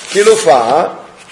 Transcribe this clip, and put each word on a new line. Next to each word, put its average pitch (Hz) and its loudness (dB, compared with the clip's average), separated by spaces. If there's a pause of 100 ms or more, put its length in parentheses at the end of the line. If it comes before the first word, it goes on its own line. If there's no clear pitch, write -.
che 196 -2
lo 214 4
fa 139 0 (260)